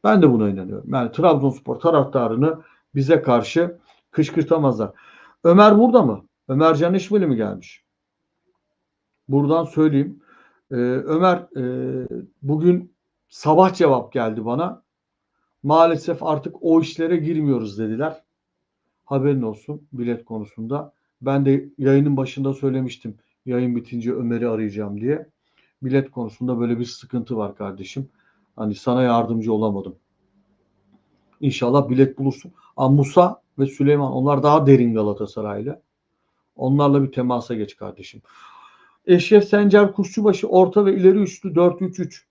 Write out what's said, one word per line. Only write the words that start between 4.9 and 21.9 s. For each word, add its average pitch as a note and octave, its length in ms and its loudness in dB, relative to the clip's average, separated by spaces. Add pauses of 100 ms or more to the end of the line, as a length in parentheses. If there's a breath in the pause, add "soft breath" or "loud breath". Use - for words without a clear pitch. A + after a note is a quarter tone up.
Ömer G3+ 340 8
burada A#3 240 4
mı? A2 220 -2 (240)
Ömer D#3 260 2
Can E3+ 200 0
İşmeli F#3+ 320 -2
mi C3 100 0
gelmiş? G2 480 -8 (1400)
Buradan C#3+ 360 0
söyleyeyim. D3+ 560 0 (500 soft breath)
Ee, C3+ 60 -10
Ömer, D#3 720 0 (100)
e, B2+ 500 -8 (360)
bugün E3 500 0 (360)
sabah F3+ 460 2
cevap C3+ 380 0
geldi A2 320 -6
bana. C3+ 380 -6 (800)
"Maalesef D#3+ 600 2
artık D3+ 380 -6
o E3 200 4
işlere E3 360 -4
girmiyoruz." C#3+ 600 -2
dediler. A2+ 440 -6 (840)
Haberin C3+ 380 -2
olsun A2+ 400 -10 (100)
bilet A#2+ 320 -8
konusunda. A2+ 680 -10 (300)
Ben C#3 240 0
de C3+ 220 0 (100)
yayının C#3 380 2